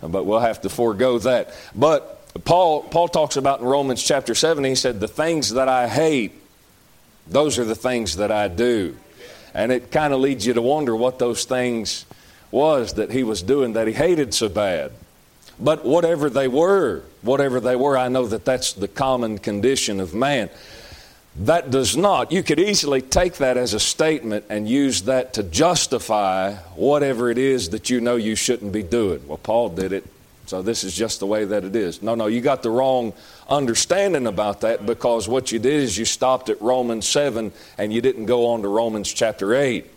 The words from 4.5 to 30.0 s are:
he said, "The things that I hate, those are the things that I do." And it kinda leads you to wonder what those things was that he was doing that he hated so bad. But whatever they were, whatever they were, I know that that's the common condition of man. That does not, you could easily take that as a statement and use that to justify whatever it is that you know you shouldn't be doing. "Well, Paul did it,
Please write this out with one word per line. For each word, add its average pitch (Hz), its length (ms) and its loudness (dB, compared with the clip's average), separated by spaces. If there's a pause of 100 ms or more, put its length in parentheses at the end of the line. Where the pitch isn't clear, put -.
he 131 100 0
said, 127 260 -2
"The 107 80 -2
things 151 440 -2
that 131 180 2
I 127 180 2
hate, 131 460 0 (920)
those 123 320 2
are 120 60 2
the 110 100 -2
things 113 400 -2
that 101 160 0
I 104 160 0
do." 98 500 0 (560)
And 110 180 -2
it 123 200 -2
kinda 151 260 0
leads 131 280 0
you 123 80 2
to 117 80 2
wonder 131 340 0
what 123 240 0
those 120 260 0
things 123 600 -4 (460)
was 131 420 2
that 101 180 -4
he 127 120 0
was 107 180 -4
doing 123 320 2
that 113 140 0
he 113 60 -2
hated 147 400 0
so 110 160 0
bad. 87 420 -2 (680)
But 151 260 0
whatever 156 440 2
they 131 180 0
were, 147 560 2 (180)
whatever 131 380 2
they 127 160 0
were, 135 220 2
I 127 120 0
know 127 160 0
that 107 180 -4
that's 127 300 -2
the 98 160 -6
common 123 480 -2
condition 107 640 0
of 87 140 -6
man. 123 360 -2 (880)
That 147 320 2
does 123 280 2
not, 156 340 2
you 175 120 0
could 151 160 2
easily 156 420 2
take 180 340 0
that 127 220 2
as 123 160 0
a 107 60 0
statement 123 720 0
and 107 200 -4
use 127 340 0
that 127 300 0
to 110 100 -2
justify 101 1120 0 (220)
whatever 127 540 2
it 117 80 0
is 127 320 0
that 110 200 -6
you 123 100 2
know 120 160 0
you 110 200 -2
shouldn't 107 360 -2
be 107 120 -4
doing. 87 440 -2
"Well, 73 100 -10
Paul 113 320 0
did 92 220 -4
it, 95 140 -6 (400)